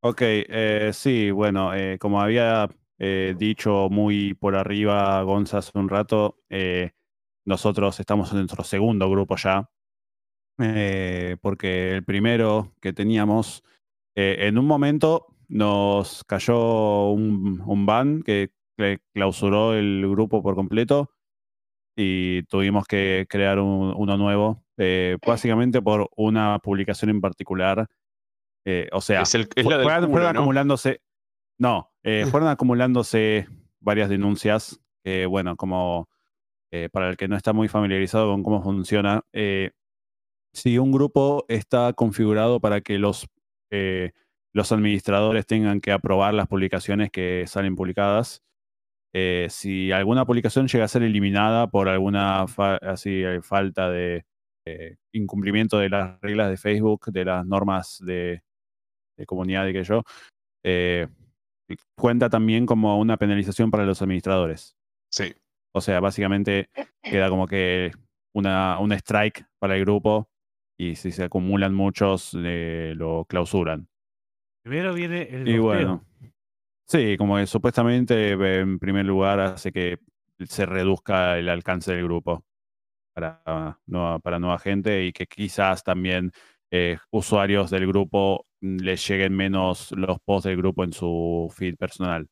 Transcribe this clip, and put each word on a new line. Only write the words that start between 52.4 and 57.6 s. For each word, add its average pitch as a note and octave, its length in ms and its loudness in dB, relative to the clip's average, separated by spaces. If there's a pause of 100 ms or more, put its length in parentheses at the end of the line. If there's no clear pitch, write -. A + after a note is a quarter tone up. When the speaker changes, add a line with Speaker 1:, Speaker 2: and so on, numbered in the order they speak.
Speaker 1:
fa-, G2 300 0
así, F#2+ 460 -4
eh, F2+ 180 -2
falta G2 480 -2
de, F2 360 -4 (400)
eh, E2 320 -14 (160)
incumplimiento G#2 680 0
de G2 100 2
las F#2 320 -2
reglas G#2 280 0
de F#2+ 80 -4
Facebook, G#2 540 0
de F#2 140 -2
las F2+ 200 -2
normas G2 600 -2